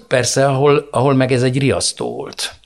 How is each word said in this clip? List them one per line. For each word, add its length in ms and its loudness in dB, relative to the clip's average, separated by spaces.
persze, 380 0
ahol, 440 2
ahol 240 2
meg 180 2
ez 100 2
egy 160 0
riasztó 580 -2
volt. 380 -10